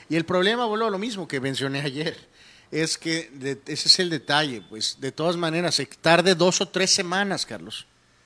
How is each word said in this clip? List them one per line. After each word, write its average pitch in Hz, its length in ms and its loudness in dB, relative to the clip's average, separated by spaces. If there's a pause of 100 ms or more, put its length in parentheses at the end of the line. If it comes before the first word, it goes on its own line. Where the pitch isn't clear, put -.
Y 156 80 0
el 165 80 0
problema, 202 420 2
vuelvo 214 200 0
a 220 40 0
lo 190 80 -2
mismo 202 280 -8
que 139 140 -6
mencioné 135 400 -2
ayer, 147 480 -6 (420)
es 156 280 0
que 160 340 -4
de, 135 340 -8
ese 147 220 -2
es - 100 6
el 180 120 0
detalle, 143 580 0
pues, 107 320 -8
de 135 100 -6
todas 170 260 0
maneras, 170 400 0
se 139 100 -4
tarde 170 480 4
dos 175 260 4
o 190 80 -4
tres 185 240 0
semanas, 190 540 0
Carlos, 101 400 -12 (400)